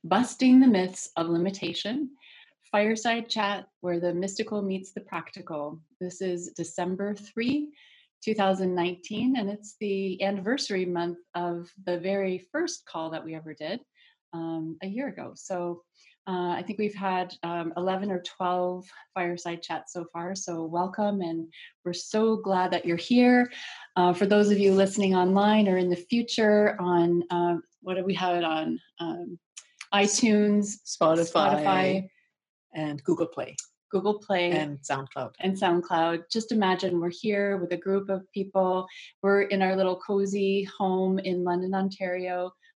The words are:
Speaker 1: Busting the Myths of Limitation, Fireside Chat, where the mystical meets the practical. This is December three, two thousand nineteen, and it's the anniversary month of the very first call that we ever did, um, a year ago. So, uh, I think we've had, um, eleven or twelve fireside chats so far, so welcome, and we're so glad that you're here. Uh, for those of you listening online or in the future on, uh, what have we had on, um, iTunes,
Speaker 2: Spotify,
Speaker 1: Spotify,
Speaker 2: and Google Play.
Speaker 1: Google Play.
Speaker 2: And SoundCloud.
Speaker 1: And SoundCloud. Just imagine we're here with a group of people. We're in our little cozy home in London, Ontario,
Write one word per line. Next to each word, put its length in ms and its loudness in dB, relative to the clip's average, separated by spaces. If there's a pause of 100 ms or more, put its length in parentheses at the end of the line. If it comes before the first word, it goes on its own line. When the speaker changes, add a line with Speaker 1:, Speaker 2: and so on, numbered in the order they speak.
Speaker 1:
Busting 560 6
the 60 10
Myths 500 2
of 120 0
Limitation, 800 -2 (640)
Fireside 580 0
Chat, 380 -2 (140)
where 180 -2
the 160 0
mystical 480 -4
meets 300 -6
the 80 -10
practical. 800 -10 (200)
This 220 -10
is 360 -6
December 560 -4
three, 560 -4 (540)
two 100 0
thousand 400 2
nineteen, 640 -2
and 100 -2
it's 320 -10
the 440 -2
anniversary 640 -2
month 340 -4 (160)
of 340 -6 (160)
the 140 -2
very 520 -2
first 360 -4
call 240 -8
that 120 -10
we 120 -12
ever 180 -14
did, 260 -8 (540)
um, 480 -6
a 60 -10
year 220 -6
ago. 260 -12
So, 480 -8 (440)
uh, 240 -4
I 140 -6
think 120 -8
we've 180 -2
had, 460 -4
um, 360 -6
eleven 340 -2
or 100 -4
twelve 640 -4 (280)
fireside 500 -6
chats 300 -8
so 200 -8
far, 220 -6
so 300 -6
welcome, 560 -2
and 300 -6 (320)
we're 100 -4
so 440 0
glad 340 0
that 140 -2
you're 100 2
here. 560 6 (440)
Uh, 180 6
for 140 2
those 240 6
of 80 4
you 120 6
listening 440 4
online 520 6
or 100 4
in 120 2
the 60 2
future 840 2
on, 520 2
uh, 240 0 (260)
what 160 -4
have 80 -4
we 80 0
had 300 0
on, 360 -2 (200)
um, 380 -8 (560)
iTunes, 840 4 (100)
Speaker 2:
Spotify, 800 2
Speaker 1:
Spotify, 460 2 (680)
Speaker 2:
and 280 -6
Google 240 0
Play. 280 -12 (360)
Speaker 1:
Google 280 0
Play. 320 0
Speaker 2:
And 280 -2
SoundCloud. 600 -6
Speaker 1:
And 200 -2
SoundCloud. 720 2
Just 200 -4
imagine 500 2
we're 80 -2
here 480 -2
with 160 -4
a 40 -4
group 320 -2
of 220 -4
people. 560 0 (340)
We're 200 4
in 200 0
our 140 2
little 220 2
cozy 640 0
home 560 0
in 240 -2
London, 300 -2
Ontario, 800 -4 (260)